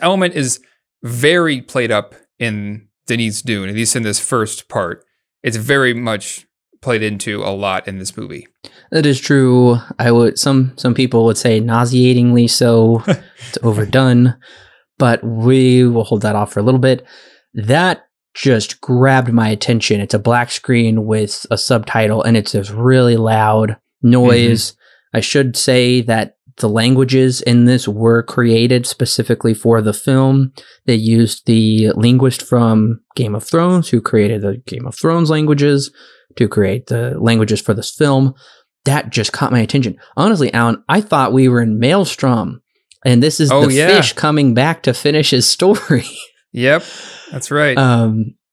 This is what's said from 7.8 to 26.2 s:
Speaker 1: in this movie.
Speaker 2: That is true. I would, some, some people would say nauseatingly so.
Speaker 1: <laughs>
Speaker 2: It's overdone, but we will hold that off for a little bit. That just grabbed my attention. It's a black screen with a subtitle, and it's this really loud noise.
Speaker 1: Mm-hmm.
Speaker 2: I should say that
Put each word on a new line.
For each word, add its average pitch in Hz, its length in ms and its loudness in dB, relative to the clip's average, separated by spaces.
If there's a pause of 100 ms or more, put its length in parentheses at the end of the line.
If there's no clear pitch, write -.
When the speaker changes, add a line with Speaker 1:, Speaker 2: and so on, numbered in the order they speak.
Speaker 1:
in 95 100 -12
this 95 200 -12
movie. 95 280 -14 (460)
Speaker 2:
That 160 140 0
is 139 140 2
true. 123 580 4 (200)
I 120 140 0
would, 117 260 2
some, 131 400 0
some 123 160 -2
people 123 320 0
would 113 120 2
say 113 240 0
nauseatingly 120 880 2
so. 113 580 2
Speaker 1:
<laughs> 196 60 2 (420)
Speaker 2:
It's - 60 -6
overdone, 120 720 2 (640)
but 120 260 0
we 123 640 4
will 117 200 2
hold 107 180 -2
that 107 120 0
off 104 180 -2
for - 60 -4
a 104 40 -2
little 131 160 2
bit. 127 260 0 (480)
That 147 520 -2 (280)
just - 480 -2
grabbed 127 500 2
my 113 180 2
attention. 110 520 -2
It's 101 140 -6
a 104 40 2
black 120 300 -2
screen 113 560 0
with 107 460 -4
a 110 60 -2
subtitle, 110 680 -2
and 113 140 2
it's 104 160 -4
this 101 180 -4
really 120 460 2
loud 110 600 0 (240)
noise. 120 720 4
Speaker 1:
Mm-hmm. - 460 -12
Speaker 2:
I - 20 0
should 127 380 -2
say 123 460 2
that 110 340 -2 (200)